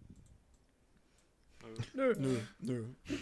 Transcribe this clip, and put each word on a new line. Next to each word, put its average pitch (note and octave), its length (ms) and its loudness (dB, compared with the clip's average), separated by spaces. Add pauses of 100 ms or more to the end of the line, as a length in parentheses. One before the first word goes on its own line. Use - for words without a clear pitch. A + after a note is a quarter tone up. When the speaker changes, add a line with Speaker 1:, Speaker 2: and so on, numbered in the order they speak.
(1900)
Speaker 1:
Nö. C4 240 6
Speaker 2:
Nö. C3 220 4 (200)
Speaker 3:
Nö, B2 240 -2 (260)
nö, C#4+ 120 0